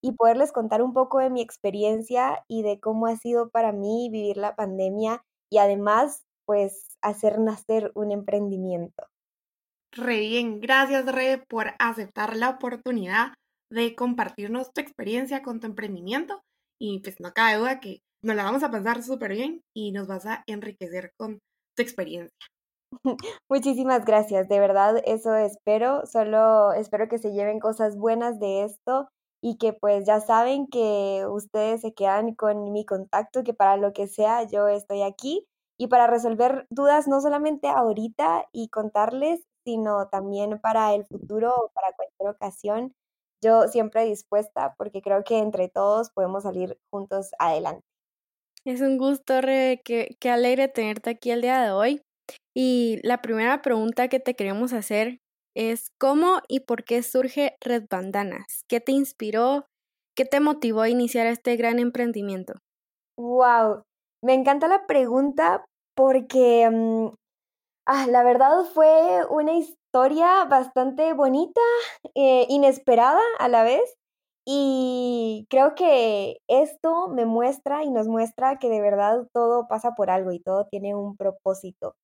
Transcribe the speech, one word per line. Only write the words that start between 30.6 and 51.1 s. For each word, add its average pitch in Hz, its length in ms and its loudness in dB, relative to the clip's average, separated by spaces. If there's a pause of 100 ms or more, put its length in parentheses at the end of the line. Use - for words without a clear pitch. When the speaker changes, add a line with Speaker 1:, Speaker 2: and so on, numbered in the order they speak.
Speaker 1:
que 202 600 -2
ustedes 214 540 -4
se 226 120 -8
quedan 208 420 0
con 208 360 -2
mi 208 140 -6
contacto, 202 580 -4
que 226 120 -4
para 196 200 4
lo 202 160 0
que 202 160 -6
sea 214 360 0
yo 208 240 0
estoy 202 340 -2
aquí 254 460 -6 (320)
y 240 80 -4
para 240 180 6
resolver 233 640 0
dudas 285 380 2
no 277 140 0
solamente 294 460 -2
ahorita 240 840 0
y 226 160 -10
contarles, 233 720 -2 (240)
sino 208 440 -2
también 202 520 -6
para 220 320 2
el 208 140 -2
futuro 220 480 -4
o 233 180 -2
para 190 240 -4
cualquier 196 320 -8
ocasión, 208 640 -8 (500)
yo 220 240 6
siempre 226 380 0
dispuesta 208 720 -4
porque 202 240 -10
creo 196 220 0
que 220 160 0
entre 202 300 -2
todos 208 440 0
podemos 190 300 -4
salir 185 340 -6 (160)
juntos 196 460 -8
adelante. 160 420 -2 (840)
Speaker 3:
Es 254 180 -4
un 269 180 2
gusto, 269 420 0
Re, 262 420 0
qué, 233 360 -6
qué 254 100 -4
alegre 247 380 2
tenerte 220 420 -4
aquí 233 220 -6